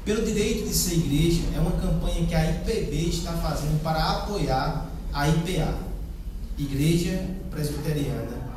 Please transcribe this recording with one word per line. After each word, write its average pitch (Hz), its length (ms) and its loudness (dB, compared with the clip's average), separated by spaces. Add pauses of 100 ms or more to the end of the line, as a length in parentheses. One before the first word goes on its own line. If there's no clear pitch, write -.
Pelo 214 200 0
Direito - 440 0
de - 60 -2
Ser 170 200 2
Igreja 160 480 4 (140)
é - 20 0
uma 175 140 2
campanha 170 520 2
que 165 100 0
a 160 160 4
I 175 140 0
P 220 200 0
B 139 120 -2 (120)
está 170 240 -2
fazendo 151 500 0
para 160 280 2
apoiar 139 760 0 (260)
a 139 160 2
I 165 120 4
P 175 200 0
A, - 140 0 (840)
Igreja 165 720 2 (240)
Presbiteriana 143 880 -2 (180)